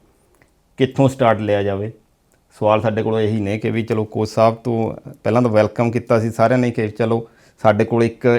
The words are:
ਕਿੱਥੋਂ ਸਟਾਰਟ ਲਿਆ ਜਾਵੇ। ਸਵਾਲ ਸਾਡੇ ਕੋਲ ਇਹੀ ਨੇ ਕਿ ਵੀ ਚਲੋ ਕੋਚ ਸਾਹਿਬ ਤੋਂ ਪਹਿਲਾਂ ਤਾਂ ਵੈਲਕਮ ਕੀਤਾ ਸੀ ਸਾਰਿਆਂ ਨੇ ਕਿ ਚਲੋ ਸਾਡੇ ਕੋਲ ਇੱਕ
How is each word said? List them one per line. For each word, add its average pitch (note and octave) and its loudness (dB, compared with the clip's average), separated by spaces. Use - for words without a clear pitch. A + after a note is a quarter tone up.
ਕਿੱਥੋਂ C3 2
ਸਟਾਰਟ A2+ 2
ਲਿਆ G#2 0
ਜਾਵੇ। G2+ -4
ਸਵਾਲ G#2+ 2
ਸਾਡੇ G#2+ -2
ਕੋਲ A2 -2
ਇਹੀ G#2+ -2
ਨੇ G2+ -4
ਕਿ A2 -6
ਵੀ A2 -4
ਚਲੋ A2 -2
ਕੋਚ G#2+ -6
ਸਾਹਿਬ A2+ 2
ਤੋਂ A2+ -4
ਪਹਿਲਾਂ A2+ 2
ਤਾਂ A#2+ 0
ਵੈਲਕਮ G#2+ 2
ਕੀਤਾ A#2 0
ਸੀ A2 -2
ਸਾਰਿਆਂ A#2 2
ਨੇ B2 0
ਕਿ A2+ -4
ਚਲੋ A2+ -2
ਸਾਡੇ A2 4
ਕੋਲ A#2 0
ਇੱਕ A#2 -2